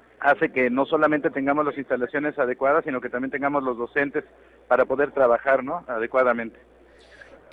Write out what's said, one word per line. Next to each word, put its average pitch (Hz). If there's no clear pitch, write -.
hace 143
que 127
no 135
solamente 151
tengamos 143
las 143
instalaciones 139
adecuadas, 135
sino 131
que 120
también 127
tengamos 143
los 127
docentes 143
para 123
poder 139
trabajar, 131
¿no? 165
adecuadamente. 117